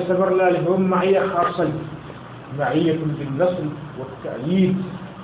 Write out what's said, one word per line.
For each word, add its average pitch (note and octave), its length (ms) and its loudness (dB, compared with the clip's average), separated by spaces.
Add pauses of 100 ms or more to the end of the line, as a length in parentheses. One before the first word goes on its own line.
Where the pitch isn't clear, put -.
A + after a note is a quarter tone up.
sabar F#3 240 4
lal F3+ 320 4
hum F#3+ 240 2
ma'iya F#3+ 400 4
khasal. F3 480 0 (760)
معية D3+ 480 2
بالنصر D3+ 640 0 (320)
والتأييد، C3+ 800 0 (480)